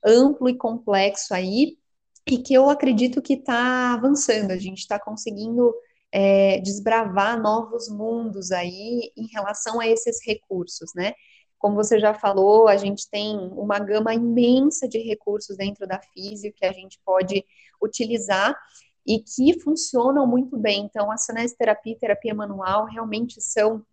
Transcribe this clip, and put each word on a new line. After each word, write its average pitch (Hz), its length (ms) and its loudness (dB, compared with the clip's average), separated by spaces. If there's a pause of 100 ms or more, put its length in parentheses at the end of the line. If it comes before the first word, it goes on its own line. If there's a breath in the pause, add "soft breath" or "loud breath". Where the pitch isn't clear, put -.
amplo 254 420 6
e 247 60 2
complexo 208 800 -2
aí, 202 420 0 (500)
e 254 120 0
que 254 160 -2
eu 269 160 8
acredito 254 500 2
que 277 160 0
tá 247 580 0
avançando, 226 560 0
a 185 60 -2
gente 190 300 -10
tá 208 120 -4
conseguindo, 226 760 -2 (380 loud breath)
é, 196 480 4
desbravar 202 800 0
novos 220 480 -2
mundos 214 640 -6
aí 190 640 -6
em 226 160 -10
relação 220 480 -6
a 226 80 0
esses 226 360 0
recursos, 185 720 -8
né? 185 200 -4 (440 soft breath)
Como 208 160 0
você 214 240 2
já 214 160 4
falou, 208 540 6
a 202 80 6
gente 202 340 -4
tem 208 260 -6 (160)
uma 202 260 -4
gama 214 360 -2
imensa 240 720 2
de 220 120 -4
recursos 208 580 -6
dentro 196 320 -8
da 185 100 -8
físio 202 540 -14
que - 140 -4
a 190 60 0
gente 190 320 -20
pode 185 400 0 (380 soft breath)
utilizar 220 720 -2 (520 loud breath)
e 220 140 0
que 302 400 2
funcionam 277 680 0
muito 254 300 0
bem. 208 280 -2
Então, 208 260 -4
a 220 60 -6
cinesioterapia 226 800 -4
e - 40 -16
terapia 208 360 -2
manual 202 500 -4
realmente 226 560 -8
são 220 420 -2 (100)